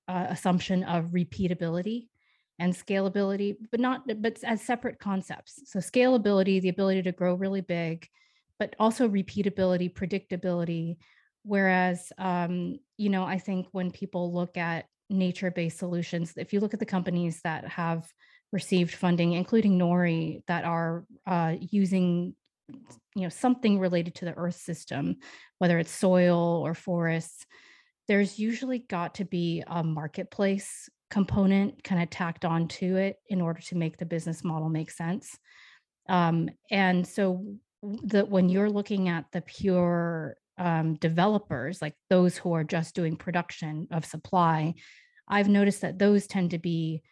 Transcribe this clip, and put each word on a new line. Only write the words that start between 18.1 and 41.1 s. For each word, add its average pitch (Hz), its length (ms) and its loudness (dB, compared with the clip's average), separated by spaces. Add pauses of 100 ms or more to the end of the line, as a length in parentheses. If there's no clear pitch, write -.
received 180 440 0
funding, 175 380 2
including 196 440 4
Nori, 170 720 2
that 170 160 -2
are, 165 420 -2 (220)
uh, 170 320 0
using, 180 720 2 (800)
you 190 80 -4
know, 175 60 -4
something 233 500 2
related 175 360 0
to 180 100 -10
the 165 80 -6
earth 175 220 -4
system, 165 640 -6 (420)
whether 175 200 4
it's 165 120 -4
soil 170 720 4
or 160 80 -4
forests, 165 720 -4 (600)
there's 202 320 2
usually 233 400 -4
got 175 360 -6
to 196 100 -4
be 170 420 -2
a 165 160 -2
marketplace 180 1080 -4 (200)
component 196 720 2
kind 175 200 0
of 170 60 -2
tacked 170 340 -6
onto 170 540 0
it 196 200 0 (120)
in 185 120 0
order 170 200 -2
to - 140 -10
make 165 220 -2
the 175 80 -6
business 165 380 -6
model 160 260 -2
make 156 220 -4
sense. - 460 -8 (720)
Um, 165 400 4 (200)
and 180 380 4
so 196 500 -2 (240)
w-, 208 240 -8
the, 202 200 4
when 190 240 4
you're 196 200 4
looking 202 400 0
at 165 220 -2
the 175 100 -4
pure, 170 920 0 (220)
um, 160 380 0
developers, 175 840 0